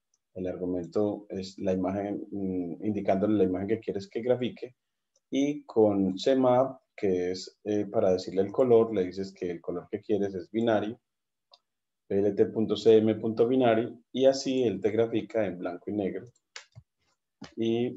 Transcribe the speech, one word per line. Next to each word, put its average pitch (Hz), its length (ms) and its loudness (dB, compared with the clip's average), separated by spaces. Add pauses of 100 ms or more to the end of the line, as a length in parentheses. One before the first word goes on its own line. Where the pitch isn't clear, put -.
(360)
El 92 120 -6
argumento 90 840 -4
es 95 300 -10
la 95 140 0
imagen, 98 580 -2
mm, 92 540 -4
indicándole 104 520 0
la 98 60 4
imagen 92 240 -2
que 110 120 -2
quieres 98 300 -6
que 117 120 -6
grafique. 123 540 -2 (540)
Y 139 340 -2
con 98 540 2
cmap, 131 640 2 (140)
que 90 360 0
es, - 320 -10
eh, 104 220 0
para 98 260 0
decirle 92 300 -2
el 101 100 -2
color, 113 420 4
le 95 120 0
dices 95 260 -8
que 90 200 -8
el 82 100 -10
color 87 280 -10
que 104 120 -8
quieres 101 340 -2
es 90 160 -10
binario, 110 480 -2 (1080)
P 98 120 0
L 101 140 2
T 107 140 4
punto 107 280 -2
C 113 220 8
M 107 180 4
punto 113 320 0
binario, 120 520 2 (120)
y 127 140 2
así 135 380 2
él 95 180 0
te 104 100 0
grafica 110 540 0
en 87 140 -6
blanco 90 300 -8
y 101 40 -6
negro. 92 340 -4 (1300)
Y 117 420 -2